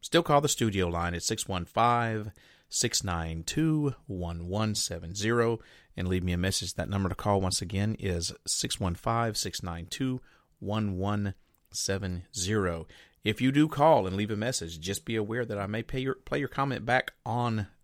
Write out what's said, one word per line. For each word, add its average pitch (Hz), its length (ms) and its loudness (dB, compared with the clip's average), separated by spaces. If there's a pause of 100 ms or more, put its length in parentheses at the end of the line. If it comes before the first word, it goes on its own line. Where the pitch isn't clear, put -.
still 165 200 4
call 147 200 6
the 147 80 2
studio 95 380 2
line 85 260 -2
at 85 80 -6
six - 260 -2
one 90 160 -2
five, 113 680 0 (380)
six - 340 0
nine 82 400 -2
two, 151 520 0 (120)
one 87 420 -6
one 104 260 0
seven 85 400 -4
zero 113 460 2 (360)
and 90 120 -2
leave 92 160 2
me 90 80 2
a 87 40 2
message. 92 380 0
That - 160 -4
number 98 180 0
to 90 60 -2
call, 101 260 2
once 92 220 0
again, 98 360 -2
is 90 360 -2 (120)
six - 320 -2
one 92 180 0
five, 117 420 0
six - 240 -4
nine 85 240 -6
two, 127 340 -2 (380)
one 101 400 -2
one 101 340 0 (380)
seven 95 520 -2 (120)
zero. 90 520 0 (360)
If 107 200 0
you 131 100 4
do 151 160 6
call 143 380 6
and 92 100 -2
leave 104 140 0
a 110 60 -2
message, 92 440 -4
just 98 240 -4
be 113 120 -2
aware 110 280 -2
that 107 140 -4
I 98 80 -2
may 110 160 -4
pay - 160 -6
your, 131 160 -2
play - 240 -4
your 139 100 -2
comment 135 380 -2
back 123 260 2 (140)
on 113 400 0 (180)